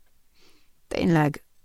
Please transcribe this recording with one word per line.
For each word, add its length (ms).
"Tényleg, 560